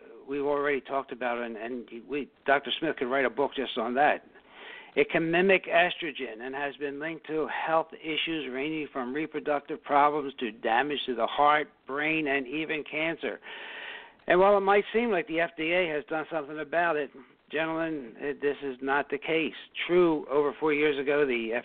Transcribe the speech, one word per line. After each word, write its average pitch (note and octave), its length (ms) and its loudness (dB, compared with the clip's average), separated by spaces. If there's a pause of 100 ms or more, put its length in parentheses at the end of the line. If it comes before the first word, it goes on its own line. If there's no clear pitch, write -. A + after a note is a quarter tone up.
(260)
we've C#3 200 -2
already C#3+ 340 0
talked C3+ 320 -6
about, A#2+ 260 -4
and, A#2 180 -6
and A#2 280 -8 (240)
we, C3+ 200 -6 (180)
Doctor C#3 340 2
Smith D#3 160 -2
could B2 140 -2
write C3+ 160 2
a - 40 0
book C3 240 0
just B2+ 220 -6
on A#2+ 180 -2
that. B2+ 300 2 (720)
It D3 160 4
can E3 200 2
mimic F#3 360 4
estrogen D3+ 760 0
and C3 120 -10
has C#3 220 -6
been C#3+ 220 -6
linked D#3+ 280 -10
to D3+ 220 -2
health D#3+ 400 0 (140)
issues D#3 480 -4
ranging D3 400 -6
from B2+ 220 -6
reproductive D3+ 720 -4
problems C#3+ 560 2
to A#2 100 -2
damage A#2 540 0
to B2+ 100 -4
the A2+ 120 0
heart, D3 420 4 (180)
brain, D3+ 420 -2
and C3+ 180 0
even D3+ 440 -4
cancer. D#3 480 -4 (880)
And F3+ 140 6
while G3+ 160 8
it G3 60 4
might G3 220 6 (100)
seem A3+ 160 4
like E3+ 180 0
the D#3+ 120 0
F E3+ 180 0
D D#3+ 140 -2
A F3+ 180 2
has D3 180 -4
done D#3 240 -4
something D3+ 280 -6
about D#3+ 360 0
it, C#3+ 140 -4 (420)
gentlemen, D#3+ 640 -2
it, C3+ 240 -6
this C#3 240 0
is C3 160 -6
not C#3 300 0
the C#3+ 80 -2
case. D#3+ 340 -2 (340)
True, E3+ 440 4
over C#3+ 280 2
four D#3 140 2
years D3 260 2
ago, C#3+ 280 2
the A#2 260 0
F B2 120 -2